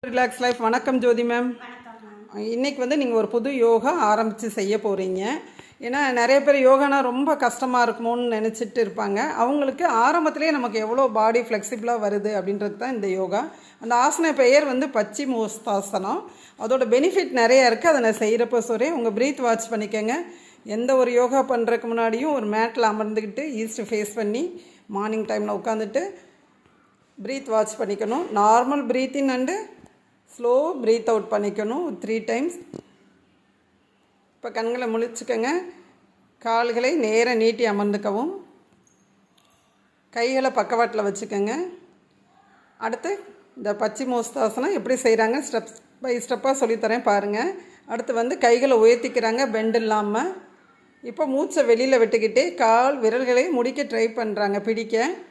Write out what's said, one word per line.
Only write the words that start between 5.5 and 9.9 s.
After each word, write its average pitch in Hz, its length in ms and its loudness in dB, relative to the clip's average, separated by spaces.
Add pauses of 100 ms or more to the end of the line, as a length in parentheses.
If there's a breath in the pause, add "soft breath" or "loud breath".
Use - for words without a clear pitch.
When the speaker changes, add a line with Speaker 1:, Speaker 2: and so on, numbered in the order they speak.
Speaker 1:
ஏன்னா, 262 320 -2
நிறைய 247 300 4
பேர் 277 260 6
யோகானா 277 340 6
ரொம்ப 269 340 0
கஷ்டமா 247 500 0
இருக்குமோன்னு 233 500 -2
நினைச்சிட்டு 220 500 -2
இருப்பாங்க. 202 300 -4
அவங்களுக்கு 269 720 0
ஆரம்பத்திலேயே 311 640 2